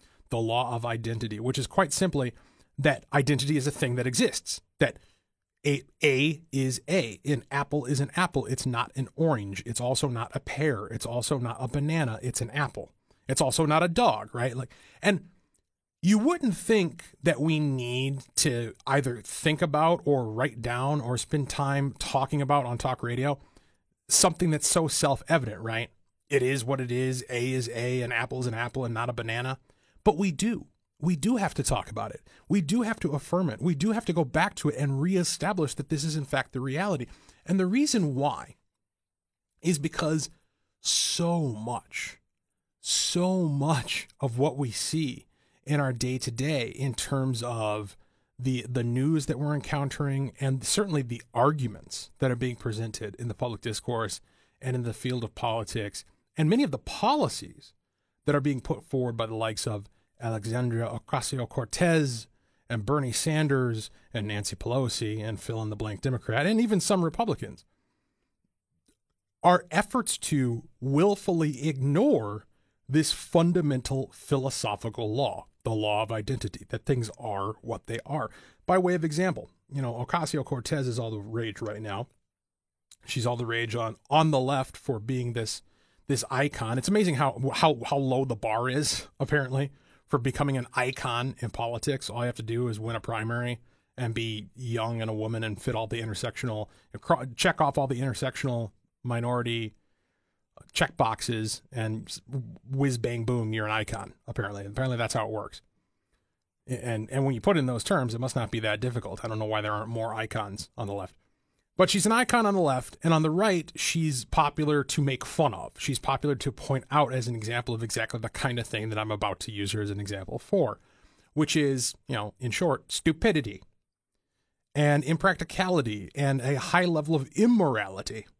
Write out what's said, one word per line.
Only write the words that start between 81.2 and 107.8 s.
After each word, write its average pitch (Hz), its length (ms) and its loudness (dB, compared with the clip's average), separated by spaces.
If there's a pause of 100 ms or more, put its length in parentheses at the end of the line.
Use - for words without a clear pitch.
right 107 220 -6
now. 107 240 -6 (1000)
She's 117 220 -2
all 123 100 0
the 120 100 -4
rage 117 280 -2
on, 113 220 -4 (120)
on 160 220 6
the 139 100 4
left 131 360 0
for 120 220 -4
being 120 340 -2
this, 113 300 -4 (440)
this 131 240 0
icon. 127 480 0
It's 131 100 -2
amazing 185 280 4
how, 135 380 0
how, 151 320 4
how 143 120 0
low 135 260 2
the 127 120 -2
bar 117 320 0
is, 139 400 0 (100)
apparently, 139 540 0 (340)
for 147 120 2
becoming 135 380 0
an 123 180 -4
icon 127 640 -2
in 117 100 -4
politics. 120 580 -4
All 120 120 -6
you 123 60 0
have 120 100 -4
to 117 60 -8
do 117 260 -2
is 107 100 -4
win 110 160 -6
a 110 60 -6
primary 117 580 -4 (400)
and 120 160 -4
be 113 400 -4
young 117 480 -4
and 110 80 -2
a 110 40 -4
woman 110 280 -4
and 110 180 -6
fit 127 140 -2
all 110 140 -2
the 117 120 -6
intersectional, 110 680 -6 (320)
cro-, - 240 0 (100)
check - 260 2
off 143 160 2
all 139 120 2
the 127 120 -2
intersectional 127 720 -2 (320)
minority 120 720 -2 (960)
check - 240 -2
boxes 110 720 -2
and 110 380 -4
s-, - 120 -10 (500)
whiz 135 280 0
bang 117 260 -2
boom, 113 280 0
you're 110 140 -2
an 107 60 -2
icon, 110 420 -4 (120)
apparently. 101 380 -6
Apparently 123 320 -2
that's 117 180 -2
how 110 120 -2
it 107 40 -8
works. 107 300 -8 (1080)
And, 117 440 -4
and 135 140 0
when 135 100 2
you 113 60 -4
put 202 160 4
in 139 100 2
those 123 180 -4